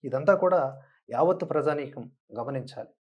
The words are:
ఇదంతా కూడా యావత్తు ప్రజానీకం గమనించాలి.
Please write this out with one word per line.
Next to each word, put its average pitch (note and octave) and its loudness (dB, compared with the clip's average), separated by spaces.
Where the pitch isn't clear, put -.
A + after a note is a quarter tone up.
ఇదంతా C3+ 4
కూడా F3 2
యావత్తు E3+ 2
ప్రజానీకం C#3+ -4
గమనించాలి. A#2+ -8